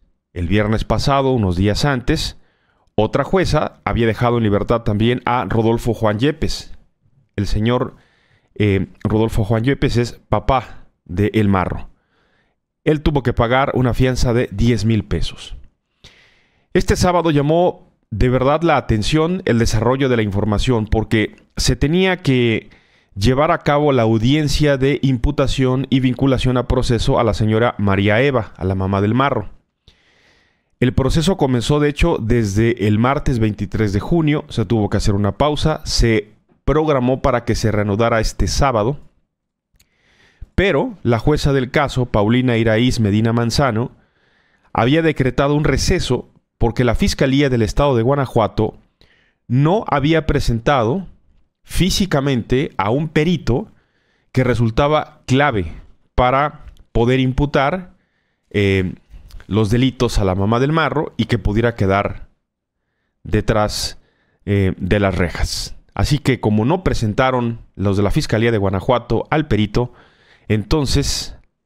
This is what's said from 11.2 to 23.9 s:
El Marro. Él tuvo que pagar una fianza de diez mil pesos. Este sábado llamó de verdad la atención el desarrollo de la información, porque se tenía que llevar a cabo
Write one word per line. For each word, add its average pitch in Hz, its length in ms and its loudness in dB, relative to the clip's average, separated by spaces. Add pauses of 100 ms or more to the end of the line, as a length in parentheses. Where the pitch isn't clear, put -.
El 107 140 2
Marro. 95 400 -2 (1000)
Él 151 160 0
tuvo 147 220 0
que 117 100 0
pagar 127 420 0
una 123 180 2
fianza 127 400 2
de 120 180 0
diez 110 340 0
mil 113 180 2
pesos. - 540 -6 (1160)
Este - 220 0
sábado 175 340 2
llamó 156 600 0 (180)
de 117 200 0
verdad 131 340 2
la 156 140 2
atención 156 680 0
el 120 140 2
desarrollo 120 480 0
de 123 80 0
la 113 80 0
información, 104 640 0
porque 107 480 -2 (220)
se - 180 0
tenía 180 420 0
que 123 520 0 (460)
llevar 131 360 2
a 160 80 0
cabo 147 320 2